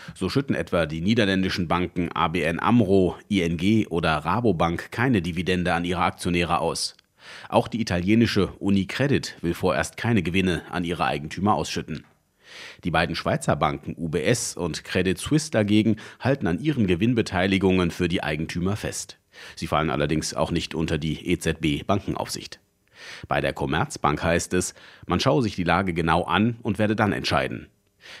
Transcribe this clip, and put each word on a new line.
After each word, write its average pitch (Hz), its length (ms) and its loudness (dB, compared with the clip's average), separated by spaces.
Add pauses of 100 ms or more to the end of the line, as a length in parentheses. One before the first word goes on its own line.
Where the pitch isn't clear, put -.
(140)
So 92 140 -4
schütten - 260 0
etwa 85 320 0
die 80 140 -4
niederländischen 95 680 2
Banken 87 440 0
A 82 160 2
B 80 140 -2
N 80 180 0
amro, 98 560 4 (140)
I 98 100 2
N 85 160 0
G 104 300 4
oder 82 300 0
Rabobank 85 720 0
keine 117 320 2
Dividende 87 500 0
an 87 120 0
ihre 87 180 -2
Aktionäre 87 560 0
aus. - 380 -4 (520)
Auch 117 200 2
die - 120 -4
italienische 101 680 2 (100)
Unicredit 98 840 0
will 85 140 -2
vorerst 80 420 -2
keine 110 260 0
Gewinne 87 480 0
an 87 140 -4
ihre 85 200 -2
Eigentümer 76 500 0
ausschütten. 78 500 -6 (800)
Die 87 60 -2
beiden 82 260 2
Schweizer - 400 0
Banken 73 400 -2
U 82 140 -4
B 76 120 -2
S - 340 0
und - 280 -4
Credit 92 320 0
Suisse - 340 -2
dagegen 107 460 4 (240)
halten 127 280 0
an 82 120 0
ihren 135 260 0
Gewinnbeteiligungen 92 1040 2
für 87 180 -2
die 87 140 -2
Eigentümer 82 540 -2
fest. - 420 -8 (380)
Sie 87 100 -8
fallen 78 240 2
allerdings 73 440 -2
auch 80 160 -2
nicht 85 240 -4
unter 80 240 -2
die 76 320 -6
E 85 80 0
Z 80 220 -4
B 73 220 -2
Bankenaufsicht. - 800 -6 (640)
Bei 71 140 0
der 71 140 -2
Commerzbank 73 680 0
heißt 85 320 0
es, 90 200 0 (320)
man 87 120 2
schaue 139 240 2
sich 104 140 -2
die 90 80 -2
Lage 87 300 2
genau 82 300 2
an 110 380 2
und 101 160 -2
werde 107 160 2
dann 104 180 2
entscheiden. 67 560 -2 (520)